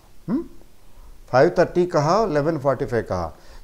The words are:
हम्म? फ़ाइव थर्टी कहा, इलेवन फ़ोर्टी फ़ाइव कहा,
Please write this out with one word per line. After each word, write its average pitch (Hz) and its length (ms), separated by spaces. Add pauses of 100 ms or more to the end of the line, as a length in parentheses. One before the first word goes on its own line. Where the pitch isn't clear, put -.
(300)
हम्म? 294 160 (840)
फ़ाइव 147 260
थर्टी 180 280
कहा, 175 380
इलेवन 156 340
फ़ोर्टी 135 280
फ़ाइव 117 180
कहा, 87 300 (300)